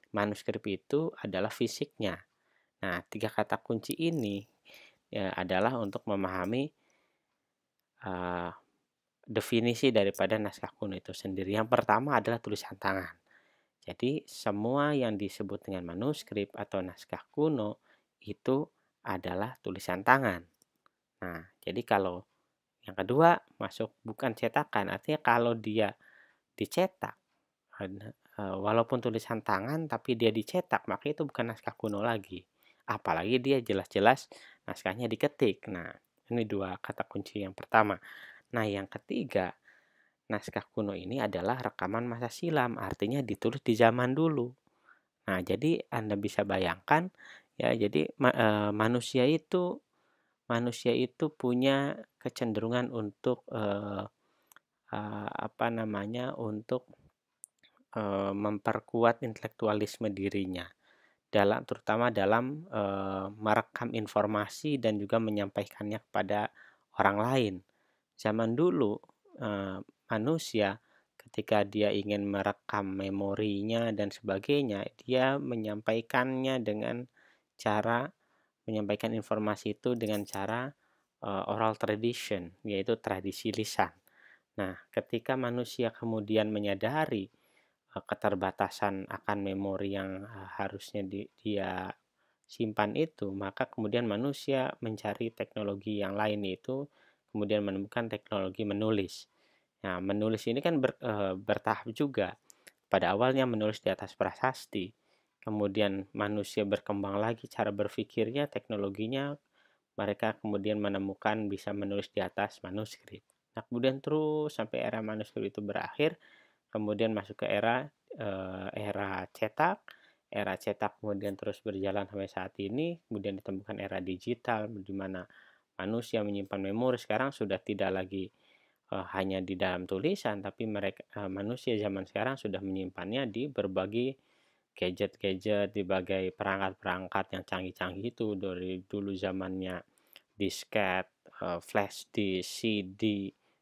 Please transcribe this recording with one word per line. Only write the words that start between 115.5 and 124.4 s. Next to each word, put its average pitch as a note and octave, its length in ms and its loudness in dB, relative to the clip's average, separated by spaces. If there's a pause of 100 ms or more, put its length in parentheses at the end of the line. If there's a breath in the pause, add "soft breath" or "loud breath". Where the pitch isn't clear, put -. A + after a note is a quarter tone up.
itu G#2+ 80 -6
berakhir, D3 560 -2 (540 soft breath)
kemudian G#2+ 420 0
masuk G#2 300 -6
ke - 20 -2
era, A#2 380 2 (320)
eh, F#2+ 580 -6
era G2 540 -4
cetak, - 640 0 (340 loud breath)
era G2 320 -4
cetak - 400 -2
kemudian G2+ 400 -4
terus - 240 -8
berjalan G2 480 -2
sampai G2 220 -6
saat F#2 260 -6
ini, C#3+ 480 -4
kemudian G2+ 320 -6
ditemukan G2 400 -8
era G2 240 -6
digital, G#2+ 640 -4